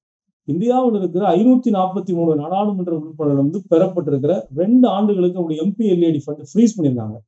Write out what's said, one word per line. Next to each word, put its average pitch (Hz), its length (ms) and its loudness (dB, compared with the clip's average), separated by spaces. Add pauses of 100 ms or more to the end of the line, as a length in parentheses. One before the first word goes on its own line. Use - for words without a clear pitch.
(440)
இந்தியாவில் 233 540 0
இருக்கிற 180 380 0
ஐநூத்தி 240 340 4
நாற்பத்தி 185 440 -2
மூணு 165 220 2
நாடாளுமன்ற 180 600 -2
உறுப்பினர்கள் 151 460 -2
வந்து 170 280 -2
பெறப்பட்டிருக்கிற 170 760 0 (120)
ரெண்டு 233 320 4
ஆண்டுகளுக்கு 190 500 0
அவருடைய 160 240 -4
எம் 196 120 -2
பி 220 160 0
எல் 175 120 2
ஏ 165 80 2
டி 147 160 -2
fund 147 160 -10 (120)
freeze 220 260 2
பண்ணியிருக்காங்க. 120 340 -2 (140)